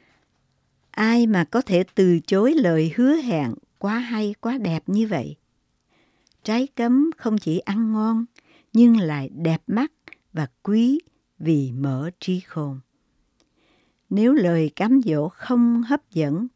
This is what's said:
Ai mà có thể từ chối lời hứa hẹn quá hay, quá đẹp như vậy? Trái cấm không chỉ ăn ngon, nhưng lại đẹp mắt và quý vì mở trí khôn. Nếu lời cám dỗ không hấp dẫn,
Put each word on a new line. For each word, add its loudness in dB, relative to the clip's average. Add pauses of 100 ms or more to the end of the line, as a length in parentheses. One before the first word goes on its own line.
(920)
Ai 2
mà 2
có -2
thể 0 (120)
từ 4
chối 0
lời 2
hứa 2
hẹn -2 (260)
quá -4
hay, -6
quá -4
đẹp -4
như 0
vậy? -6 (1080)
Trái -2
cấm 2
không -2
chỉ -2
ăn -2
ngon, -2 (480)
nhưng 6
lại -2
đẹp -2
mắt -2 (420)
và -4 (160)
quý 0 (400)
vì 0
mở -4 (100)
trí -4
khôn. -10 (1300)
Nếu 2
lời 2
cám 2
dỗ -2
không 0
hấp -4
dẫn, -2